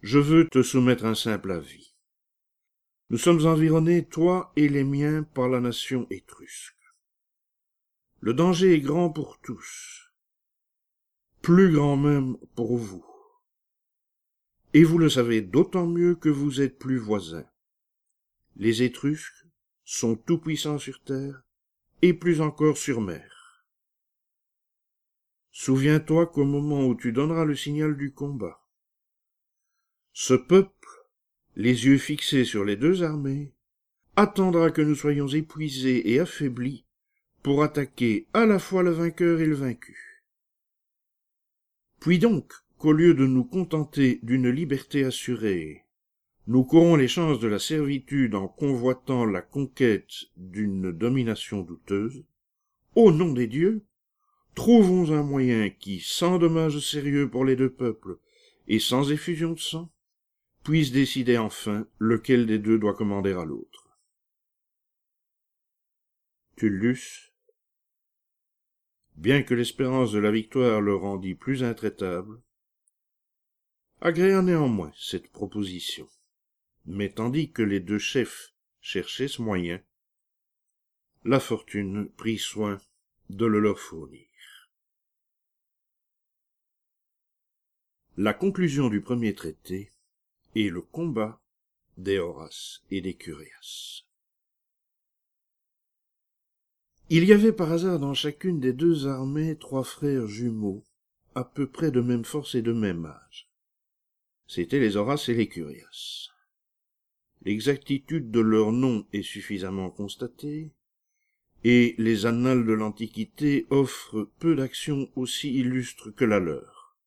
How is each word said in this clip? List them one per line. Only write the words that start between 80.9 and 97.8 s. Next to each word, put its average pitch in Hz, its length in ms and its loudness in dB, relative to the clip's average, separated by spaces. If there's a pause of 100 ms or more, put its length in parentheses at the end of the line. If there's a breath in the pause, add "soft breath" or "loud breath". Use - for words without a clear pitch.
la 127 160 2
fortune 104 680 -6
prit 110 280 -6
soin 104 440 -6 (480)
de 98 160 -4
le 107 140 2
leur 104 200 0
fournir. - 480 -18 (4000 loud breath)
La 107 160 0
conclusion 175 560 -2
du 104 120 -2
premier 117 320 -4
traité 95 580 -14 (640)
et 107 140 0
le 87 120 -8
combat 113 580 -6 (580)
des 98 200 -2
Horaces - 720 -10
et 95 120 -6
des 90 140 -8
Cureas. - 920 -18 (3000)
Il 165 160 4
y 208 80 10
avait 214 200 6
par 175 180 -2
hasard 170 280 0